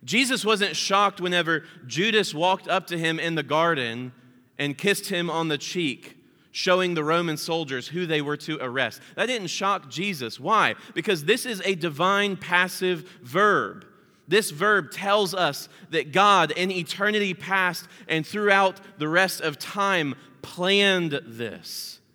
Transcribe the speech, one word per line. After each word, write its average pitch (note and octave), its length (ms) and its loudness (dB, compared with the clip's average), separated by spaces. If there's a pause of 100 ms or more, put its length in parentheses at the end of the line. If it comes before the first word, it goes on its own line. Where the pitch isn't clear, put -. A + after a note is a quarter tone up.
Jesus A3 400 0
wasn't G3+ 320 2
shocked G3 440 2
whenever E3+ 440 0 (200)
Judas F#3+ 480 0
walked F3+ 360 0
up F3 180 0
to F3 120 -6
him E3 200 0
in E3 160 -2
the D3+ 80 0
garden C3 680 0 (440)
and C#3+ 220 -4
kissed G3 300 -2
him F3 200 -2
on D#3+ 200 -2
the D3 100 -2
cheek, - 580 -6 (360)
showing F3+ 420 2
the D#3+ 80 -2
Roman E3 340 0
soldiers C#3+ 520 -4
who F3 180 -4
they D#3 160 0
were D3 140 -2
to D#3 240 -8
arrest. B2 400 -2 (160)
That G3+ 100 -2
didn't A#3 220 -4
shock F#3+ 420 -2
Jesus. C#3 480 -6
Why? D#3 380 2 (180)
Because E3+ 300 -2
this A3+ 200 2
is A3+ 200 -6
a G3 100 2
divine F3+ 600 0
passive F3+ 760 0 (120)
verb. C#3 640 2 (420)
This G3+ 220 2
verb F3 420 0
tells G3 420 0
us E3 340 -2 (220)
that D3 220 -2
God F#3 400 6
in F3+ 180 0
eternity G3 640 0
past F3+ 540 -2 (180)
and D#3+ 180 -2
throughout G3 560 2 (180)
the D3+ 100 -2
rest F3 320 2
of D3+ 180 -4
time F#3+ 560 -2 (280)
planned F3+ 840 2
this. A2+ 760 -12 (140)